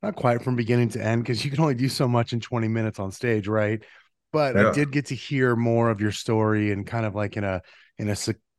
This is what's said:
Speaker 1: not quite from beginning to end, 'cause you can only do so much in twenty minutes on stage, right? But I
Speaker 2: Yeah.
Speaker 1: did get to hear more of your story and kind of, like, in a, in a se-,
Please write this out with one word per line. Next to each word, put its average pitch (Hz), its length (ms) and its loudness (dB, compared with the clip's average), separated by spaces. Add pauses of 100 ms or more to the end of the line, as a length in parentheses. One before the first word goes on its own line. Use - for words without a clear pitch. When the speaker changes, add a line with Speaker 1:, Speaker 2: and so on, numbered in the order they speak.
Speaker 1:
not 208 140 -4
quite 120 240 2
from 127 160 -2
beginning 120 340 2
to 104 140 -6
end, 113 220 0
'cause 117 180 -2
you 139 60 -4
can 139 100 0
only 151 140 4
do 123 160 0
so 131 180 0
much 120 240 2
in 117 80 -2
twenty 113 280 -2
minutes 110 300 -2
on 98 140 -6
stage, 107 340 -2
right? 107 380 0 (480)
But 143 240 2
I 101 60 6
Speaker 2:
Yeah. 107 100 4
Speaker 1:
did 147 180 0
get 139 160 -2
to 135 80 -6
hear 127 400 0
more 117 360 2
of 104 100 -2
your 104 120 0
story 107 600 2
and 101 140 -4
kind 113 180 -4
of, 101 100 -4
like, 101 220 -4
in 104 80 -4
a, 95 160 -2 (380)
in 107 100 -4
a 104 80 -2
se-, - 200 -4 (220)